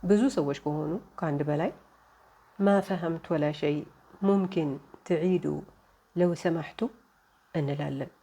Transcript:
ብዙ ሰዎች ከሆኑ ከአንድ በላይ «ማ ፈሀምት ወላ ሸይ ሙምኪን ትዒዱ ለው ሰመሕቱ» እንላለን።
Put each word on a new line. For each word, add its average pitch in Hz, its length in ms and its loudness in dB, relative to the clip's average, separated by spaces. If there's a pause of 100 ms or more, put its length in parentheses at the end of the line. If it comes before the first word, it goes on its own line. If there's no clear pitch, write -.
ብዙ 208 280 4
ሰዎች 143 300 0
ከሆኑ 151 320 -2 (200)
ከአንድ 147 300 -2
በላይ 147 280 0 (880)
«ማ 202 220 4
ፈሀምት 170 460 -4
ወላ 151 260 0
ሸይ 147 240 0 (460)
ሙምኪን 185 480 2 (320)
ትዒዱ 175 420 0 (720)
ለው 175 200 4
ሰመሕቱ» 170 440 -4 (760)
እንላለን። 143 560 -4 (120)